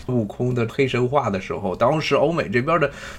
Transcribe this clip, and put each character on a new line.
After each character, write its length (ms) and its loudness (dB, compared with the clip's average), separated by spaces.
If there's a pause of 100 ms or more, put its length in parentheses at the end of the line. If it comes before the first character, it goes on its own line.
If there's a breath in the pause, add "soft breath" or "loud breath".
《悟 180 0
空 280 -4
的 140 0
黑 180 0
神 220 0
话》 220 0
的 100 -2
时 140 -6
候， 200 -4
当 280 2
时 120 0
欧 160 4
美 200 -2
这 120 2
边 160 2
的 140 2 (280 loud breath)